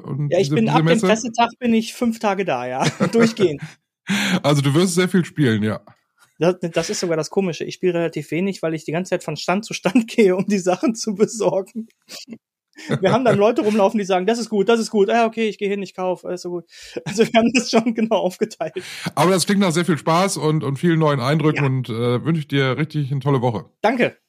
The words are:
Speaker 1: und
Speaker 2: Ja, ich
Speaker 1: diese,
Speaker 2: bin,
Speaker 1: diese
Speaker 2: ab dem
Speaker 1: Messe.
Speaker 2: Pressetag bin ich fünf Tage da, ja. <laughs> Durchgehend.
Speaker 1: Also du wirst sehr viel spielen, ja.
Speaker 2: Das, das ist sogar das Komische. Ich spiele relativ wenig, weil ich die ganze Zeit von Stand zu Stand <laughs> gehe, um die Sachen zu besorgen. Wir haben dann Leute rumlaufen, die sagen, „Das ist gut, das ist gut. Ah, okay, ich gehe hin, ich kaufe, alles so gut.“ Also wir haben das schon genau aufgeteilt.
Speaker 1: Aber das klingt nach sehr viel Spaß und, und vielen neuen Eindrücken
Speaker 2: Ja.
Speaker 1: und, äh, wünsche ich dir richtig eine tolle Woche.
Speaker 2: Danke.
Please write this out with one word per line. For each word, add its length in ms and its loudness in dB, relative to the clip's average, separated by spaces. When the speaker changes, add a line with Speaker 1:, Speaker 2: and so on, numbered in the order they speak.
Speaker 1:
und 240 -4
Speaker 2:
Ja, 80 2
ich 100 2
Speaker 1:
diese, 80 -2
Speaker 2:
bin, 100 2
Speaker 1:
diese 100 0
Speaker 2:
ab 60 4
dem 40 2
Speaker 1:
Messe. 220 2
Speaker 2:
Pressetag 420 0
bin 140 0
ich 200 0
fünf 260 -2
Tage 240 -2
da, 240 -2
ja. 160 -2
<laughs> 300 -2
Durchgehend. 480 2
Speaker 1:
Also 180 2
du 120 0
wirst 220 2
sehr 120 2
viel 160 2
spielen, 400 0
ja. 160 -2
Speaker 2:
Das, 200 2
das 300 -2
ist 100 -4
sogar 160 0
das 140 -4
Komische. 340 -2
Ich 120 -10
spiele 180 0
relativ 380 -4
wenig, 300 -2
weil 120 -2
ich 100 -6
die 80 -6
ganze 200 -4
Zeit 120 -2
von 140 -8
Stand 260 -2
zu 100 -12
Stand 340 0
<laughs> 20 -18
gehe, 260 4
um 100 -2
die 140 0
Sachen 340 0
zu 220 -6
besorgen. 720 -2
Wir 140 2
haben 100 2
dann 140 4
Leute 240 2
rumlaufen, 360 2
die 60 0
sagen, 220 0
„Das 120 2
ist 120 -8
gut, 180 0
das 140 4
ist 100 -6
gut. 180 4
Ah, 160 2
okay, 220 -2
ich 100 -4
gehe 120 -4
hin, 120 -4
ich 140 -12
kaufe, 320 -4
alles 140 -8
so 80 -10
gut.“ 160 -8
Also 200 0
wir 140 -6
haben 140 4
das 180 0
schon 220 2
genau 240 0
aufgeteilt. 560 -4
Speaker 1:
Aber 160 4
das 140 2
klingt 160 2
nach 100 2
sehr 140 0
viel 120 0
Spaß 380 0
und, 300 0
und 100 -2
vielen 240 2
neuen 220 2
Eindrücken 420 2
Speaker 2:
Ja. 40 2
Speaker 1:
und, 200 -2
äh, 380 -2
wünsche 160 0
ich 80 -12
dir 280 0
richtig 360 -4
eine 80 -4
tolle 200 2
Woche. 220 -2
Speaker 2:
Danke. 360 0